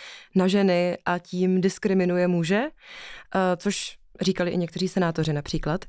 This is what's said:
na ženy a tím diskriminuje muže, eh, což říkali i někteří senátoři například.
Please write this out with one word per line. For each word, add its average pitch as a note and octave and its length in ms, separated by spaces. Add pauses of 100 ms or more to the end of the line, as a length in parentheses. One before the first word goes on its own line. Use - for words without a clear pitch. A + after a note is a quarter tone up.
(340)
na F#3 140
ženy F3+ 580
a F3 120
tím F#3 420
diskriminuje F3+ 680
muže, F3+ 340
eh, - 920
což - 420 (220)
říkali F3+ 300
i E3+ 60
někteří F3 320
senátoři D#3+ 440
například. D3+ 560